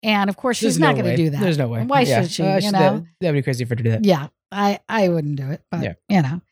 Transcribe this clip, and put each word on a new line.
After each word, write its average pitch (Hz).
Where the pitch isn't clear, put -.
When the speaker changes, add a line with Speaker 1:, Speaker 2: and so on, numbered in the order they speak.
Speaker 1:
And 208
of 196
course, 247
she's 214
Speaker 2:
There's 165
Speaker 1:
not 294
Speaker 2:
no 127
Speaker 1:
gonna 180
Speaker 2:
way. -
Speaker 1:
do 160
that. 143
Speaker 2:
There's 175
no 131
way. 117
Speaker 1:
Why 269
Speaker 2:
Yeah. 127
Speaker 1:
should -
she, -
Speaker 2:
Uh, 190
Speaker 1:
you 196
Speaker 2:
she, 208
Speaker 1:
know? 196
Speaker 2:
that, 165
that'd 156
be 135
crazy 127
for 117
her 120
to 120
do 113
that. 110
Speaker 1:
Yeah, 156
I, 202
I 208
wouldn't 151
do 135
it, 156
but, 170
Speaker 2:
Yeah. 110
Speaker 1:
you 190
know. 147